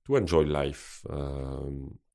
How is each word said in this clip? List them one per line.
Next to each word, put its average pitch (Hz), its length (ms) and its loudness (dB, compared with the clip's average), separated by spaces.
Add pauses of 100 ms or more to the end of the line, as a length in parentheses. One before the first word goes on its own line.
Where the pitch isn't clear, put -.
to 139 120 0
enjoy 85 260 6
life. 73 680 -2
Um, 69 880 -6 (180)